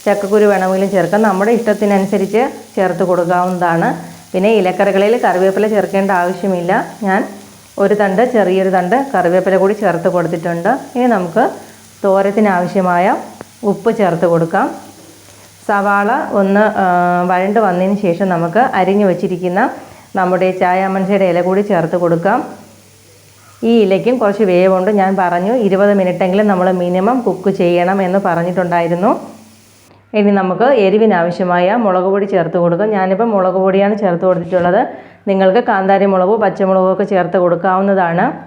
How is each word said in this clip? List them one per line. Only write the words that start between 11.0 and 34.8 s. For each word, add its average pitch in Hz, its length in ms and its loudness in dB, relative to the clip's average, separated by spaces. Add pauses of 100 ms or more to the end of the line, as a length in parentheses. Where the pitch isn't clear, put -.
നമുക്ക് 185 280 -2 (600)
തോരത്തിനാവശ്യമായ 190 1040 0 (640)
ഉപ്പ് 214 280 -2
ചേർത്ത് 175 340 0
കൊടുക്കാം. 170 340 0 (1000)
സവാള 202 440 0 (300)
ഒന്ന്, 196 220 2 (200)
ആ, 190 40 2 (440)
വഴണ്ട് 190 360 0
വന്നതിന് 190 380 0
ശേഷം 185 300 0
നമുക്ക് 170 280 0 (180)
അരിഞ്ഞു 196 300 2
വച്ചിരിക്കുന്ന 180 500 -2 (580)
നമ്മുടെ 185 300 0 (140)
ചായാമൻസയുടെ 190 680 0
ഇല 170 160 0
കൂടി 196 240 0
ചേർത്ത് 170 320 0
കൊടുക്കാം. 170 340 0 (1300)
ഈ 233 40 4 (100)
ഇലയ്ക്കും 190 380 0
കുറച്ച് 202 300 0
വേവുണ്ട്. 185 380 2 (100)
ഞാൻ 190 100 2 (120)
പറഞ്ഞു 180 340 0 (100)
ഇരുപത് 196 340 2
മിനിറ്റെങ്കിലും 185 520 0
നമ്മൾ 180 180 2 (120)
മിനിമം 185 440 0
കുക്ക് 190 340 -2
ചെയ്യണം 175 460 0
എന്ന് 185 220 0
പറഞ്ഞിട്ടുണ്ടായിരുന്നു. 175 840 0 (1040)
ഇനി 202 200 2
നമുക്ക് 185 280 0 (180)
എരിവിനാവശ്യമായ 185 1000 2
മുളക് 185 300 0
പൊടി 202 200 0
ചേർത്ത് 170 300 -2
കൊടുക്കാം. 175 320 0
ഞാനിപ്പോൾ 190 400 0
മുളക് 185 300 0
പൊടിയാണ് 190 380 2
ചേർത്ത് 175 260 -2
കൊടുത്തിട്ടുള്ളത്. 175 520 0 (480)